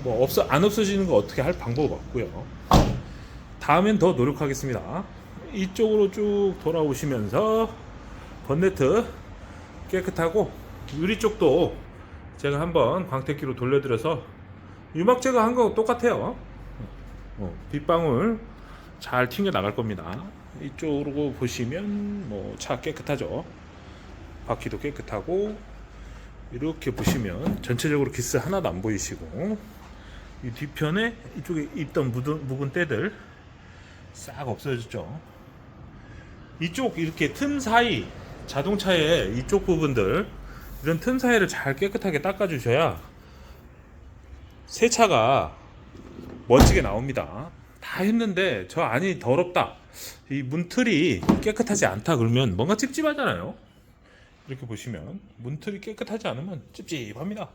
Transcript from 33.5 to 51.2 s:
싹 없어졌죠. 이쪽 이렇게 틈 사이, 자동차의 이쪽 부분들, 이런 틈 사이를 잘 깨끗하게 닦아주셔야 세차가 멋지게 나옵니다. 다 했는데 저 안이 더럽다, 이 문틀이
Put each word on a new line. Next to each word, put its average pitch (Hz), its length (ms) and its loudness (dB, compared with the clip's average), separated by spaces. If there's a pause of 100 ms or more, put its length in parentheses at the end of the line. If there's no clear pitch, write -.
싹 131 340 -10
없어졌죠. 117 760 -6 (1400)
이쪽 175 380 -2
이렇게 156 360 0
틈 285 260 -2
사이, 226 460 4 (420)
자동차의 160 920 2
이쪽 190 280 0
부분들, 147 640 2 (560)
이런 160 160 0
틈 254 200 0
사이를 240 280 4
잘 - 280 -2
깨끗하게 196 480 0
닦아주셔야 147 760 2 (1700)
세차가 139 920 4 (920)
멋지게 147 340 10
나옵니다. 110 680 -4 (300)
다 - 240 -4
했는데 190 640 2
저 - 140 -2
안이 147 380 2
더럽다, 143 560 2 (540)
이 139 140 -2
문틀이 160 800 2 (200)